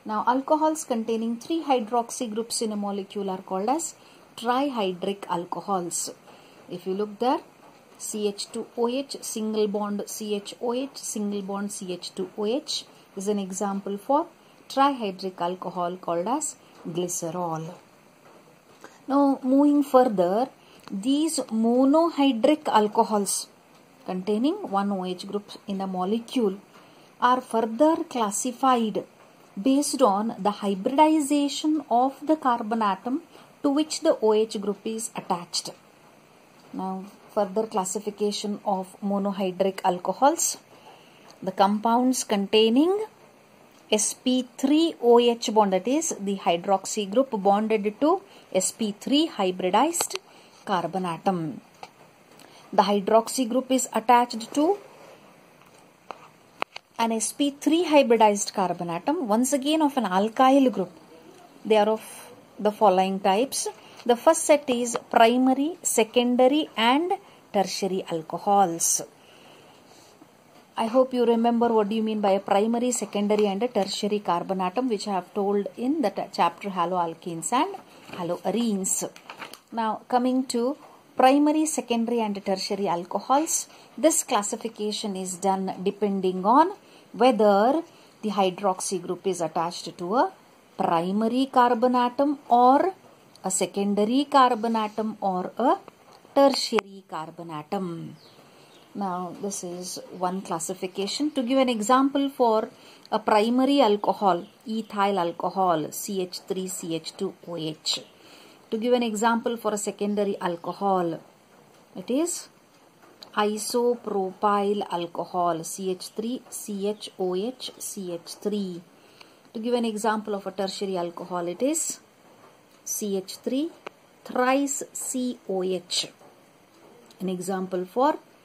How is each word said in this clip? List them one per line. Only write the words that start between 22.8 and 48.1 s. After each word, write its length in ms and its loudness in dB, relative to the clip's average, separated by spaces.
containing 500 -2
one 220 0
O 140 -2
H 240 -8
group 240 -8
in 120 -4
a 60 -4
molecule 720 -2
are 200 4
further 540 2
classified 920 0
based 400 2
on 380 4
the 100 2
hybridization 1400 2
of 380 2
the 80 4
carbon 480 0
atom 400 -2
to 80 2
which 300 -2
the 200 2
O 120 4
H 280 0
group 240 -4
is 300 -8
attached. 560 -6
Now 320 -6
further 320 0
classification 1000 -4
of 360 -4
monohydric 800 -2
alcohols. 760 0
The 80 -6
compounds 760 2
containing 800 2
S 220 0
P 340 -2
three 420 2
O 180 8
H 360 2
bond, 180 4
that 160 0
is 320 0
the 160 -4
hydroxy 720 -2
group 200 2
bonded 600 2
to 180 2